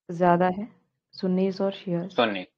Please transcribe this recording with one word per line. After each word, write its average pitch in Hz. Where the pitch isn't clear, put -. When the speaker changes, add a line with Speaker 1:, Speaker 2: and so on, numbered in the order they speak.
Speaker 1:
ज्यादा 175
है, 185
सुन्नीज 185
और 196
Shias? 180
Speaker 2:
सुन्नी, 101